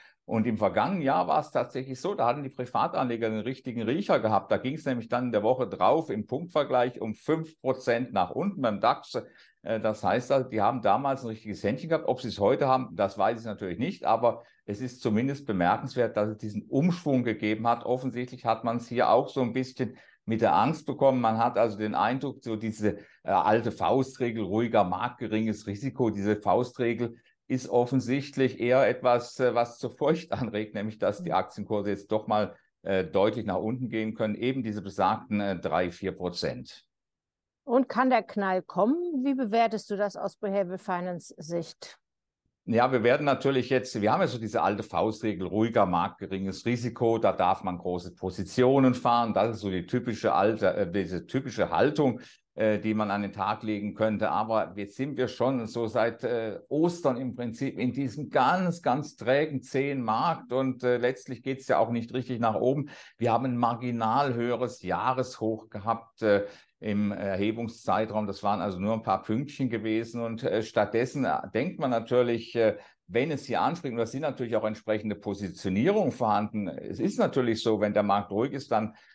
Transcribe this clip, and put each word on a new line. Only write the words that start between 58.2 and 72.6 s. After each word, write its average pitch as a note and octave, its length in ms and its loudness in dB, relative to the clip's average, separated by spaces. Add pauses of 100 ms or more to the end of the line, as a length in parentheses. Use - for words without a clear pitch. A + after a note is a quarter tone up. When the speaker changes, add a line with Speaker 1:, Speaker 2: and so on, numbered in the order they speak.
Speaker 1:
ganz, E3+ 540 2
ganz C#3+ 340 -2
trägen, C3+ 460 0
zähen C#3 400 -2
Markt A#2 500 0
und, B2+ 300 -2
äh, B2 160 4
letztlich B2 440 -2
geht's C3+ 260 -6
ja G2 100 4
auch A2 120 4
nicht A#2 220 -4
richtig B2 280 -4
nach A2+ 160 2
oben. C#3+ 340 0 (260)
Wir A2+ 160 2
haben A#2 140 2
ein B2 100 -2
marginal A#2+ 760 0
höheres A#2 480 -2
Jahreshoch A2 880 -2
gehabt, A2 520 -6
äh, G2+ 240 6 (360)
im G#2 300 0
Erhebungszeitraum. G#2+ 1120 -2
Das G2 160 -8
waren G#2 200 0
also F#2 160 -4
nur G#2 160 0
ein A2 80 -4
paar G2 200 0
Pünktchen C3 460 -4
gewesen A2+ 540 -4
und, A2+ 200 -6
äh, A2 200 0
stattdessen, A#2 640 0
äh, D#2 100 0 (160)
denkt D3+ 260 -2
man C#3+ 120 -2
natürlich, A#2+ 680 0
äh, A2 220 4 (280)